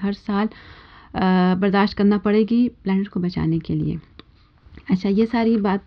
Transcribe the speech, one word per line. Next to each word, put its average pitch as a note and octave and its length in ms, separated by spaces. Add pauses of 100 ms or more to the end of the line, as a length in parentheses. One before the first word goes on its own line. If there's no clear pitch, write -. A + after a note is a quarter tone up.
हर G3 100
साल, G3+ 340
अ, - 1080
बर्दाश्त G3+ 440
करना G#3 200
पड़ेगी A3 500
प्लैनेट G3 400
को - 120
बचाने E3 380
के D#3+ 160
लिए। D#3 240 (920)
अच्छा, F#3+ 180
ये G3+ 180
सारी A3+ 300
बात G3 300